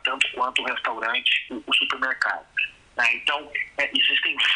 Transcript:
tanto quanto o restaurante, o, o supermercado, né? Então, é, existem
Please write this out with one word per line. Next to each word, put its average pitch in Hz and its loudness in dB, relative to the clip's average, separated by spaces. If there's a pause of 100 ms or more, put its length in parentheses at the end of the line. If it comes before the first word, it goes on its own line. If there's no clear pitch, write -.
tanto 131 0
quanto 127 0
o - -6
restaurante, 117 0
o, 117 -8
o - 2
supermercado, 127 0 (520)
né? 120 4
Então, 147 -2 (260)
é, 185 -2
existem - 4 (200)